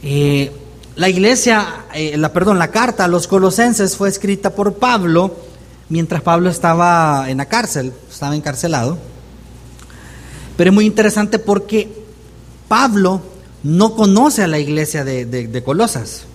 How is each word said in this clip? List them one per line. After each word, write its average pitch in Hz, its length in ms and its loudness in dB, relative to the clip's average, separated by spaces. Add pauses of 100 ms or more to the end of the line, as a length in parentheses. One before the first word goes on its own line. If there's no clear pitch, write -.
Eh, 143 500 0 (440)
la 180 120 0
iglesia, 202 840 2
eh, 151 240 -4
la, 151 160 0
perdón, 180 240 2
la 165 140 0
carta 220 340 0
a - 20 2
los 175 200 0
colosenses 196 680 2
fue 196 140 0
escrita 196 460 -4
por 202 240 -2
Pablo 185 560 2 (540)
mientras 165 340 -2
Pablo 175 260 2
estaba 165 800 2
en 131 80 -2
la 139 80 -4
cárcel, 147 480 -4 (160)
estaba 143 260 -6
encarcelado. 147 600 -4 (1600)
Pero 175 140 4
es - 20 6
muy 214 140 4
interesante 214 500 0
porque 208 500 -2 (800)
Pablo 202 540 2 (400)
no 180 320 2
conoce 220 480 4
a 185 60 2
la 156 100 -2
iglesia 151 460 -2
de, 131 220 -4
de, 120 220 -6
de 120 160 -8
Colosas. 143 600 -2 (120)